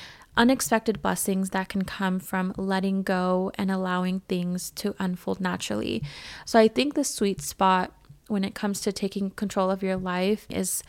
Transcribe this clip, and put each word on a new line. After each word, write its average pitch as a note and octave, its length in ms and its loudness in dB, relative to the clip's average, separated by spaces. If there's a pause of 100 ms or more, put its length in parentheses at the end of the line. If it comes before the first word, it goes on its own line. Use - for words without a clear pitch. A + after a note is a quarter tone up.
(380)
unexpected A#3 640 2
blessings F#3+ 500 0
that F#3+ 180 -2
can F#3+ 140 -2
come F#3 360 -2
from F#3 380 -2
letting F#3+ 460 0
go F#3 520 2
and F#3+ 160 0
allowing F#3 500 0
things F3+ 500 -2
to - 280 -4
unfold F#3 400 -2
naturally. - 640 -2 (420)
So A#3+ 140 6
I A3 80 10
think B3+ 260 2
the C#4+ 100 2
sweet G3+ 380 0
spot F#3 520 2 (340)
when G3+ 160 0
it G3 120 -4
comes G3+ 260 -4
to G#3 100 0
taking G3 400 -2
control F#3+ 380 0
of F#3+ 140 -2
your F#3+ 140 0
life F#3 520 0
is - 400 -4